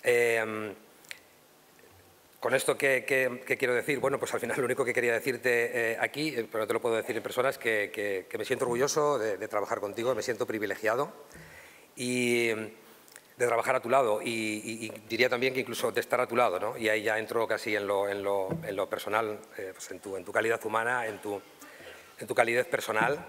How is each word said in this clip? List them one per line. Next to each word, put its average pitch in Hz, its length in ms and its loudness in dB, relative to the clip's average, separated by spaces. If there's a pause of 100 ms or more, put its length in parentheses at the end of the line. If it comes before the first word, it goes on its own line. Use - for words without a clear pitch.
Em, 113 720 2 (1700)
¿con 120 140 2
esto 135 240 2
qué, 131 280 4
qué, 127 400 2
qué 123 120 0
quiero 123 160 2
decir? 127 240 0
Bueno, 139 200 0
pues 123 140 -4
al 117 80 0
final 120 160 -4
lo 135 80 0
único 127 180 0
que 120 120 0
quería 120 180 2
decirte, 120 800 0
eh, 113 80 -4
aquí, 143 300 -2
eh, 117 200 -4
pero 110 140 0
no - 20 -4
te 110 60 0
lo 113 80 2
puedo 117 160 2
decir 110 180 -2
en 107 80 -4
persona, 123 280 0
es - 80 -6
que, 107 340 2
que, 101 360 -4
que 113 100 -8
me 107 80 -4
siento 131 180 0
orgulloso 143 540 2
de, 107 180 0
de 104 100 -6
trabajar 104 320 -2
contigo, 107 360 -2
me 107 80 -2
siento 117 240 -2
privilegiado 110 680 -2 (840)
y 123 520 2
de - 960 -6
trabajar 120 300 2
a 127 40 2
tu - 100 -4
lado 117 320 4
y, 123 80 -2
y, 110 560 -4
y 110 40 -8 (160)
diría 120 220 4
también 123 240 2
que 131 80 -2
incluso 117 320 -2
de 117 80 0
estar - 180 0
a 123 80 2
tu 117 80 -4
lado, 113 240 4
¿no? 113 200 -4
Y 110 100 0
ahí 107 140 2
ya 107 160 2
entro 110 280 0
casi 107 300 0
en 101 100 0
lo, 101 220 2
en 101 140 -2
lo, 98 260 2 (160)
en 104 100 -6
lo 95 140 -2
personal, 107 500 -2 (200)
eh, 95 160 -8
pues - 160 -14
en 92 100 -10
tu, 98 160 -8
en 90 80 -8
tu 101 80 -12
calidad 113 320 2
humana, 113 420 0
en 104 120 -6
tu, 104 200 -6 (800)
en 117 80 -10
tu 120 80 -2
calidez 120 340 4
personal. 113 600 0